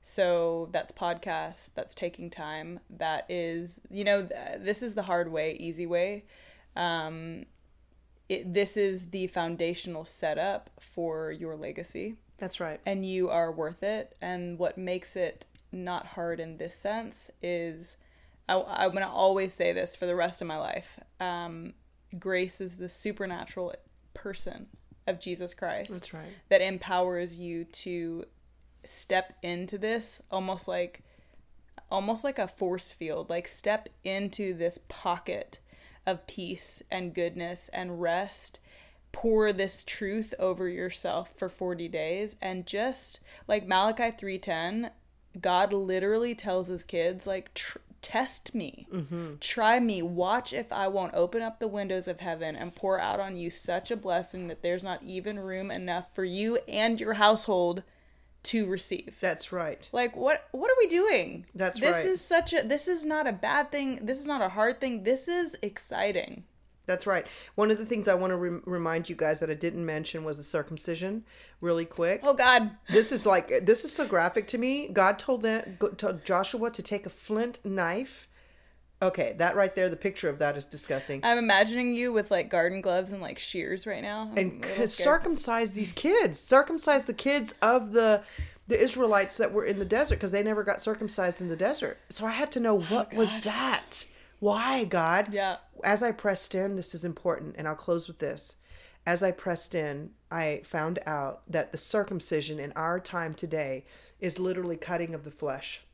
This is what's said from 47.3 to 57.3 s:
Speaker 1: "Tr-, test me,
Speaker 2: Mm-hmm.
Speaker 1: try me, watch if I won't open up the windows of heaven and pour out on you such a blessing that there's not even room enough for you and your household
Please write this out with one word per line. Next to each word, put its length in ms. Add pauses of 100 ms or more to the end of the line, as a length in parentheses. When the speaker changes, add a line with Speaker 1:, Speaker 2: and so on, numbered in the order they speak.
Speaker 1:
"Tr-, 260 (240)
test 520
me, 400
Speaker 2:
Mm-hmm. 460
Speaker 1:
try 400
me, 200
watch 520
if 200
I 140
won't 280
open 280
up 160
the 80
windows 400
of 140
heaven 340
and 180
pour 280
out 180
on 180
you 140
such 400
a 60
blessing 500
that 160
there's 220
not 180
even 380
room 320
enough 420
for 100
you 340 (100)
and 320
your 140
household 680 (640)